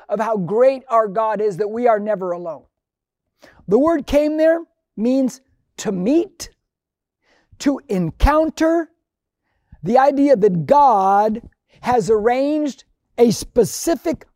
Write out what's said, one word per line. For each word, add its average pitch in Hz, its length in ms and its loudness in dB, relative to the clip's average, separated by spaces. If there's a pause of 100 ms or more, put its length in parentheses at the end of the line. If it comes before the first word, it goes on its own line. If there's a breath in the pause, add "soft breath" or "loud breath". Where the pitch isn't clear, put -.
of 208 100 -4
how 220 200 -4
great 247 500 0
our 226 200 0
God 214 340 -4
is, 202 160 -2
that 208 100 -4
we 233 180 -4
are 220 140 2
never 196 300 -4
alone. 175 340 -10 (1040 soft breath)
The 202 100 2
word 311 280 0
came 302 320 0
there 330 260 2 (320)
means 254 460 -2 (360)
to - 140 -6
meet, 226 580 -4 (1080)
to 277 300 -4
encounter, 311 1040 0 (880)
the 220 160 0
idea 277 380 4
that 180 280 0
God 214 800 2 (400 soft breath)
has 233 260 0
arranged 262 760 0 (340)
a 240 120 4
specific - 1040 -2